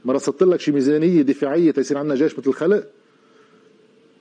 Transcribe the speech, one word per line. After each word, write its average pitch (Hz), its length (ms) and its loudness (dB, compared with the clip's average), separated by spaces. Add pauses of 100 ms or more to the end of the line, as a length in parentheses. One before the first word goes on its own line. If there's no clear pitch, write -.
ما 127 80 0
رصدت 143 300 -2
لك 180 160 4
شي 156 120 -2
ميزانية 151 500 2
دفاعية 143 500 0
تيصير 139 260 -2
عندنا 147 180 -4
جيش 143 240 -2
مثل 135 100 -2
الخلق؟ 175 340 0 (1400)